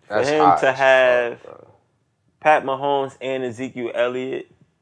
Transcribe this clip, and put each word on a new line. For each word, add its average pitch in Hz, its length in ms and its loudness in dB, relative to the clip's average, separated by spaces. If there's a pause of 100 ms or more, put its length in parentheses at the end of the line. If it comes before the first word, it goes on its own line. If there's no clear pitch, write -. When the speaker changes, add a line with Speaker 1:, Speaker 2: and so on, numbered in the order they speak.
Speaker 1:
for 104 120 -8
Speaker 2:
That's 120 160 0
Speaker 1:
him 151 100 2
Speaker 2:
high 90 200 4
Speaker 1:
to 139 80 2
Speaker 2:
as 131 40 4
fuck, 127 60 -10
Speaker 1:
have 127 640 2
Speaker 2:
bro. - 240 -20 (720)
Speaker 1:
Pat 151 240 2
Mahomes 135 560 -2
and 131 240 -6
Ezekiel 120 500 -8
Elliott, 127 560 -4 (320)